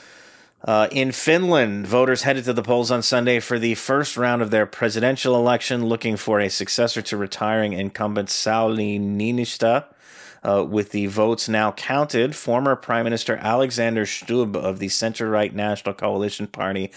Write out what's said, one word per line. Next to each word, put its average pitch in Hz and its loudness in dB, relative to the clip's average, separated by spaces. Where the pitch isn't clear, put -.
Uh, 107 4
in 131 0
Finland, 139 2
voters 123 2
headed 135 0
to 120 0
the 117 0
polls 117 0
on 120 0
Sunday 123 2
for 120 -2
the 113 0
first 139 -2
round 123 2
of 107 -2
their 107 4
presidential 120 0
election, 120 2
looking 113 0
for 104 0
a 101 0
successor 117 -2
to 104 -6
retiring 107 0
incumbent 101 -4
Sauli 110 0
Niinistö. 113 0
Uh, 101 2
with 101 -2
the 104 -2
votes 107 0
now 107 2
counted, 139 0
former 131 0
Prime 117 -2
Minister 117 -2
Alexander 113 0
Stubb 117 -2
of 92 -4
the 98 -4
center-right 110 0
National 104 -4
Coalition 101 -4
Party 98 -4